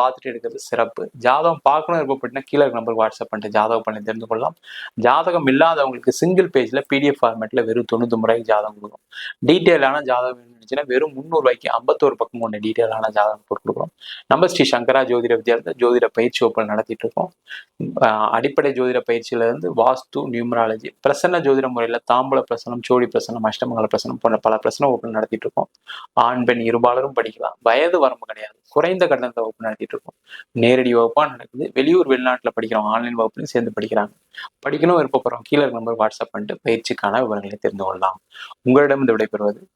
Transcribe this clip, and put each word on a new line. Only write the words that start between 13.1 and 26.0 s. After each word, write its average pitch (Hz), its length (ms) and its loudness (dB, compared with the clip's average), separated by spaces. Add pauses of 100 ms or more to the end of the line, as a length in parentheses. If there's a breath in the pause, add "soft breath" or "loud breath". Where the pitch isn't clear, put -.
போட்டு - 160 -6
கொடுக்குறோம். - 280 -6 (360 loud breath)
நம்ம 160 200 4
ஸ்ரீ 135 300 2
சங்கரா 131 260 2
ஜோதிட 120 300 0
வித்யாலயத்துல 113 440 0
ஜோதிட 120 360 4
பயிற்சி 117 320 0
வகுப்புகள் 110 200 0
நடத்திட்டு 107 400 -4
இருக்கோம். - 260 -4 (680 loud breath)
ஆஹ், 107 280 2
அடிப்படை 139 420 0
ஜோதிட 127 300 0 (100)
பயிற்சியில 117 340 -2
இருந்து 120 280 -2
வாஸ்து, 127 520 -2
நியூமராலஜி, 117 640 -4 (100)
பிரசன்ன 170 400 0
ஜோதிட 135 280 2
முறையில 117 320 -4 (140)
தாம்பூல 131 280 2
பிரசனம், 120 420 -8
சோழி 123 240 2
பிரசனம், 113 360 -4
அஷ்டமங்கல 113 400 -2
பிரசனம் 127 380 -4
போன்ற 110 160 2
பல 110 200 0
பிரசன 127 300 -2
வகுப்புகள் 117 320 -2
நடத்திட்டு 110 260 -4
இருக்கோம். - 240 -4 (440 loud breath)